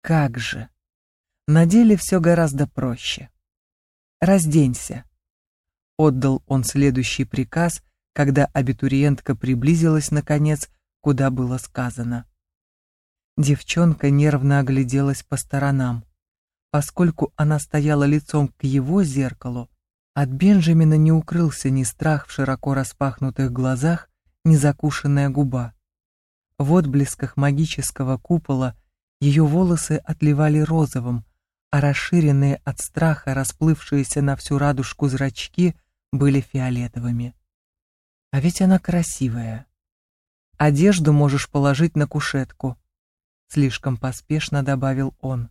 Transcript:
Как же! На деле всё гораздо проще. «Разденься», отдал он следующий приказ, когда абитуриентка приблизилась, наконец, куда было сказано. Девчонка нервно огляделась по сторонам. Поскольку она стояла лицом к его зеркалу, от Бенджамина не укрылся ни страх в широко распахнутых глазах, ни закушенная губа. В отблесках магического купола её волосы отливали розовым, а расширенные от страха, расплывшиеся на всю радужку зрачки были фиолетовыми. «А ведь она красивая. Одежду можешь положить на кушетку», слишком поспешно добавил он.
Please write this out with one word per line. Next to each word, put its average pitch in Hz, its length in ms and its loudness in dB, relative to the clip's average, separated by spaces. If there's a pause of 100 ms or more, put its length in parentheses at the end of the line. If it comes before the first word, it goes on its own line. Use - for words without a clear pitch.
Как 147 380 -2
же! 113 300 -10 (800)
На 165 180 6
деле 214 300 6
всё 185 240 -2
гораздо 165 480 2
проще. - 640 -8 (920)
«Разденься», 156 840 0 (960)
отдал 135 440 2
он 135 180 -2
следующий 135 600 -2
приказ, 165 580 -4 (300)
когда 139 340 2
абитуриентка 135 920 -2
приблизилась, 151 760 0
наконец, 147 580 -2 (320)
куда 135 300 0
было 127 280 -4
сказано. 120 680 -8 (1080)
Девчонка 147 760 0
нервно 143 480 2
огляделась 135 640 -2
по - 140 -8
сторонам. 131 680 -4 (680)
Поскольку 156 680 -2
она 151 220 0
стояла 147 460 0
лицом 147 440 0
к - 160 -10
его 139 380 0
зеркалу, 127 680 -6 (440)
от 139 140 0
Бенджамина 160 680 4
не 156 180 6
укрылся 160 580 0
ни 131 140 0
страх 151 420 -2
в - 60 -20
широко 135 420 -4
распахнутых 135 800 -4
глазах, 131 580 -2 (340)
ни 160 120 6
закушенная 143 760 0
губа. 127 440 -2 (840)
В 143 160 2
отблесках 143 640 0
магического 139 840 -2
купола 135 580 -2 (440)
её 143 260 4
волосы 160 580 0
отливали 151 540 2
розовым, 135 680 -2 (460)
а 143 100 0
расширенные 139 840 2
от - 160 -10
страха, - 520 -2
расплывшиеся 143 880 -2
на 139 160 0
всю - 220 -4
радужку 143 500 -2
зрачки 139 680 -2 (380)
были 139 280 2
фиолетовыми. 120 920 -6 (960)
«А 139 100 -2
ведь 170 200 0
она 185 180 4
красивая. 120 880 -4 (920)
Одежду 151 540 4
можешь 143 360 2
положить 143 480 0
на 147 100 0
кушетку», 139 720 -6 (680)
слишком 135 480 -2
поспешно 143 640 -6
добавил 135 580 -2
он. 127 300 -6